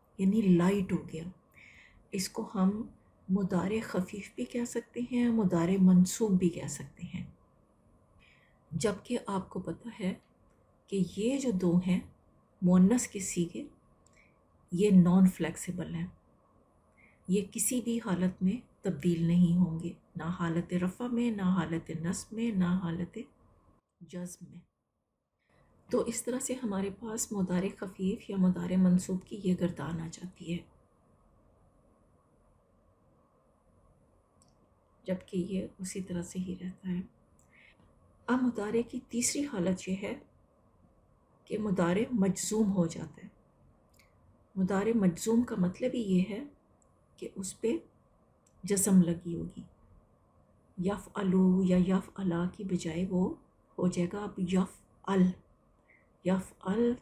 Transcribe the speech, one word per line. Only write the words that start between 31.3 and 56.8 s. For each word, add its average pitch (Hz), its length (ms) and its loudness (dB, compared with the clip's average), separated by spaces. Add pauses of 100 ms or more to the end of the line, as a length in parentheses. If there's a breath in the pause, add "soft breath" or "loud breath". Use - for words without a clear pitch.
جبکہ 185 320 -6
یہ 190 300 -4 (120)
اسی 190 240 -8
طرح 180 200 -6
سے - 160 -10
ہی 185 220 -6
رہتا 185 300 -10
ہے۔ 180 100 -2 (1300 soft breath)
اب 254 160 2
مضارع 233 480 0
کی 247 180 -8
تیسری 240 380 -2
حالت 185 420 -2
یہ 190 140 -2
ہے 208 120 -8 (1400)
کہ 208 80 -4
مضارع 190 440 0 (100)
مجزوم 202 600 0
ہو 180 140 2
جاتا - 360 -10
ہے۔ - 60 -18 (1300 soft breath)
مضارع 196 380 0
مجزوم 220 480 2
کا 240 160 -4
مطلب 180 360 0
ہی 254 60 -4
یہ 185 280 2
ہے 214 140 -8 (720)
کہ - 180 -12
اس 190 260 -12
پہ 226 160 0 (880)
جزم 190 380 4
لگی 170 320 -2
ہوگی، 165 280 -10 (1160)
یفعلو 190 880 2
یا 180 120 4
یفعلا 180 760 0
کی 208 120 -12
بجائے 175 460 -4
وہ 180 120 2 (560)
ہو 180 100 0
جائے 175 240 -2
گا 208 100 -6
اب 196 180 -8 (120)
یفعل، - 680 0 (1040 soft breath)
یفعل، 190 760 0